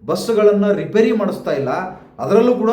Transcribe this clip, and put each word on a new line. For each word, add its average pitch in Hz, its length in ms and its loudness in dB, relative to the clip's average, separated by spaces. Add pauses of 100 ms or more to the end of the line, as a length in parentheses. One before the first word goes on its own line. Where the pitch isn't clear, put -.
ಬಸ್ಸುಗಳನ್ನು 208 680 2
ರಿಪೇರಿ 180 380 0
ಮಾಡಿಸ್ತಾ 190 400 -4
ಇಲ್ಲ, 135 180 -2 (500)
ಅದರಲ್ಲೂ 226 360 0
ಕೂಡ 220 180 0